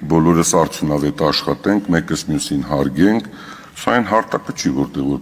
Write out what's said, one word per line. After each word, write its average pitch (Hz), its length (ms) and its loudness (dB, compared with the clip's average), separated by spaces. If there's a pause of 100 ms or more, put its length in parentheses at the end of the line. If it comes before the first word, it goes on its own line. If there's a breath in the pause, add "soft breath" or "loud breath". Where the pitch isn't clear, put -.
բոլորս 82 420 4 (140)
արդյունավետ 73 640 -2
աշխատենք, 98 640 0
մեկս 80 340 -2
մյուսին 71 340 -2 (100)
հարգենք, 73 560 2 (460 loud breath)
սա - 200 0
այն 113 140 2
հարթակը - 460 -2
չի, - 200 -2
որտեղ 69 360 -2
որ 69 100 -2